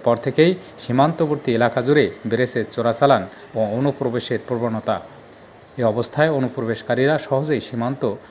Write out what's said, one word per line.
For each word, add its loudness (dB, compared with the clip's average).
পর 4
থেকেই 4
সীমান্তবর্তী 0
এলাকা 2
জুড়ে 4
বেড়েছে 0
চোরাচালান 0
ও -6
অনুপ্রবেশের -2
প্রবণতা। -2
এ -4
অবস্থায় 0
অনুপ্রবেশকারীরা 0
সহজেই -2
সীমান্ত -4